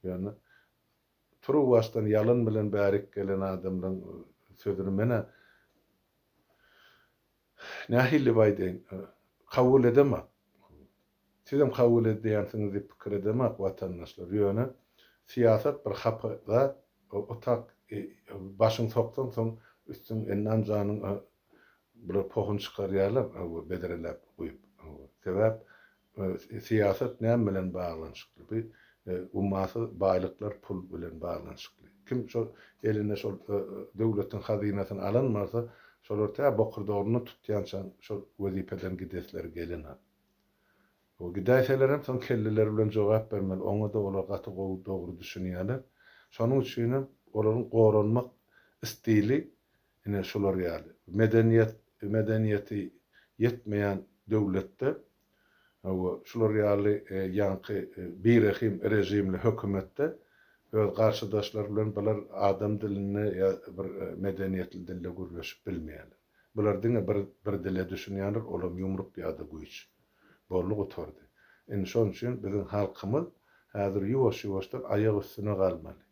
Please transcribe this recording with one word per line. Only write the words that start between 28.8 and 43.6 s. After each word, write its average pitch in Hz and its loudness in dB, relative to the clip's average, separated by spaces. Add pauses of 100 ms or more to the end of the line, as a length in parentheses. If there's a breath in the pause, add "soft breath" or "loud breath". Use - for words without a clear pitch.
gummasy 95 -2 (200)
baýlyklar, 95 0
pul 92 -8 (100)
bilen 82 -10
baglanşykly. - -10 (180)
Kim 123 -4
şol 113 -2 (360 loud breath)
eline 104 0
şol 98 -6 (600)
döwletiň 104 0
hazynasyny 101 -2
alan 113 2
bolsa, 104 -2 (360 loud breath)
şolar 104 -2
tä 135 2
bokurdoglynda 107 0
tutýançaň 101 -6 (140)
şol 101 -10 (160)
wezipeden 92 -4
gidesler; 87 -8
gelen-a 82 -10 (1200)
gidäýselerem 131 2
soň 131 -4
kelleler 107 0
bilen 107 2
jogap 107 2
bermeli 95 -2